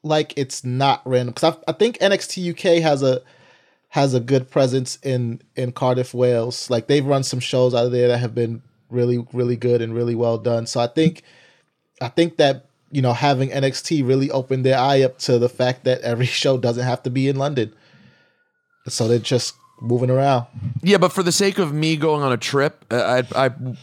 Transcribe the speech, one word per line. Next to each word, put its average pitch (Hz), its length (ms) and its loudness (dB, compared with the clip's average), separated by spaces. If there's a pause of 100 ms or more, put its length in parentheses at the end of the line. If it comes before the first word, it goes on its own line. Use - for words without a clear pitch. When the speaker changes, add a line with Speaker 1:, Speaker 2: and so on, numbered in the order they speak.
Speaker 1:
like 151 340 0
it's 131 280 -6
not 127 400 2
random 123 300 0
'cause 160 200 2 (120)
I, 160 40 0
I 160 40 -4
think 233 260 0
N 196 100 4
X 196 160 0
T - 140 -10
U 175 140 -4
K 170 260 2
has 143 240 2
a, 127 180 0 (680)
has 139 240 0
a 123 60 0
good 131 300 0
presence 131 540 0
in, 123 360 -4 (140)
in 127 160 -4
Cardiff, 127 420 -2
Wales. 123 580 0
Like, 117 180 0
they've 143 180 2
run 139 160 2
some 131 160 -4
shows 127 340 2
out 120 140 2
of 123 60 -2
there 123 160 4
that 120 100 2
have 117 160 -4
been 117 280 -4 (280)
really, 120 420 0
really 123 240 0
good 120 240 2
and 113 140 -4
really 120 220 -2
well 117 220 0
done. 117 280 -2
So 120 140 -4
I 120 80 0
think, 160 340 0 (800)
I 123 80 -6
think 165 300 0
that, 139 280 2 (240)
you 135 100 -2
know, 127 120 2
having 135 400 0
N 135 100 -2
X 135 180 -2
T 151 220 -2
really 135 300 2
opened 131 340 -2
their 131 120 4
eye 135 240 4
up 131 180 0
to 123 180 2
the 120 100 2
fact 127 360 -2
that 127 160 0
every 120 260 -2
<laughs> - 160 -4
show 135 160 2
doesn't 120 260 -2
have 123 200 -2
to 131 60 -4
be 131 180 0
in 139 80 0
London. 135 360 -2 (1160)
So - 180 -4
they're 117 140 2
just - 340 -2 (260)
moving 123 300 -2
around. 131 360 0 (360)
Speaker 2:
Yeah, 190 160 4
but 175 140 2
for 190 100 -2
the 175 100 0
sake 196 260 0
of 160 140 0
me 156 240 0
going 151 260 0
on 135 100 0
a 120 40 0
trip, 139 540 -2
uh, 123 320 2 (120)
I, 135 120 2
I 127 40 0 (320)